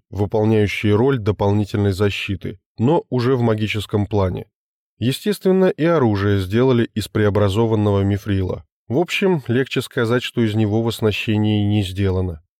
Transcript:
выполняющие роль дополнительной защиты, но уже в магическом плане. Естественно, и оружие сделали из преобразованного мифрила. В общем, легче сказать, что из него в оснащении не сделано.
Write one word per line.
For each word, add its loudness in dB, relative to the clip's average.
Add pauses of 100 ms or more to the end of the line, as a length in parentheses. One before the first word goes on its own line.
выполняющие 0
роль 2
дополнительной 0
защиты, -4 (200)
но 2
уже 0
в 0
магическом -2
плане. -2 (520)
Естественно, 0
и 0
оружие 2
сделали 2
из -6
преобразованного 2
мифрила. -2 (240)
В -2
общем, 0
легче -2
сказать, -2
что -6
из 0
него 2
в -2
оснащении 0
не 2
сделано. -2 (180)